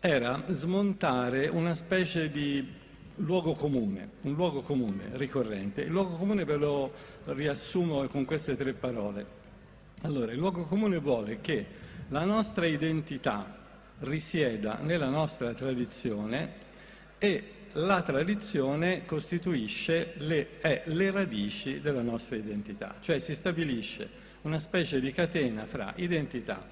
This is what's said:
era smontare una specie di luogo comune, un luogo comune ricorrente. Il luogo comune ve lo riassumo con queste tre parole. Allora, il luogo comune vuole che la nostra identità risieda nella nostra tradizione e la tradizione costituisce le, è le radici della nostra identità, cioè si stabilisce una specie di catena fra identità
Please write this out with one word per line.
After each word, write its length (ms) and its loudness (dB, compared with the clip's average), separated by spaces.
era 480 4
smontare 1000 2
una 260 2
specie 560 0
di 380 0
luogo 380 2
comune, 560 0
un 120 0
luogo 260 2
comune 520 0
ricorrente. 680 -2
Il 100 -2
luogo 260 2
comune 280 2
ve 120 2
lo 360 2
riassumo 840 0
con 180 0
queste 280 0
tre 200 0
parole. 680 -4
Allora, 300 0
il 60 -4
luogo 260 0
comune 340 2
vuole 420 0
che 240 0
la 160 0
nostra 420 2
identità 920 0
risieda 840 0
nella 260 2
nostra 460 0
tradizione 1120 -2
e 280 2
la 260 4
tradizione 1000 2
costituisce 1120 0
le, 420 0
è 260 2
le 240 2
radici 680 -2
della 220 0
nostra 340 -2
identità, 640 -6
cioè 180 2
si 160 -2
stabilisce 880 -2
una 160 -2
specie 420 0
di 100 0
catena 540 0
fra 320 -6
identità 760 -2